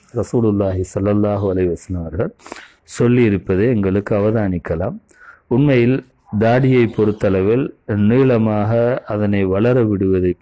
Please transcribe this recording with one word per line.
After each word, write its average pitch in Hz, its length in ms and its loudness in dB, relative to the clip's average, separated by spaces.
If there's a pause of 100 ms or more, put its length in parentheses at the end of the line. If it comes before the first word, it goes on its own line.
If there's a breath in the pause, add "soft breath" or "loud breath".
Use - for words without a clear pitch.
(140)
ரசூலுல்லாஹி 101 720 -2 (100)
ஸல்லல்லாஹு 101 600 0
அலைஹி 92 180 0
வஸல்லம் 87 260 -8
அவர்கள் 85 340 -6 (640 loud breath)
சொல்லியிருப்பதை 113 720 2
எங்களுக்கு 101 480 0
அவதானிக்கலாம். 101 800 -2 (480 loud breath)
உண்மையில், 127 580 2 (340)
தாடியை 123 480 2
பொறுத்தளவில் 104 880 0 (120)
நீளமாக 113 1200 2
அதனை 101 380 -2
வளர 113 380 2
விடுவதை 95 600 0